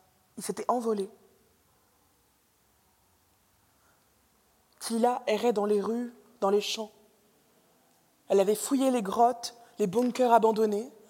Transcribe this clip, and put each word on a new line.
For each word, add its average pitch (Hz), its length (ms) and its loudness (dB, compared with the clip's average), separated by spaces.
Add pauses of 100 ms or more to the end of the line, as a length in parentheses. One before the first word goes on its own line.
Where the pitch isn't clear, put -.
(380)
Il 202 60 -12
s'était 208 260 -8
envolé. 220 420 -2 (3750)
Tila 240 480 0
errait 214 260 0
dans 202 120 0
les 208 160 2
rues, 240 300 -6 (300)
dans 196 80 2
les 202 120 2
champs. 214 300 -8 (1400)
Elle 196 100 4
avait 202 160 2
fouillé 269 340 0
les 240 140 -2
grottes, 233 520 0 (220)
les 208 80 0
bunkers 240 480 2
abandonnés. 220 580 2 (180)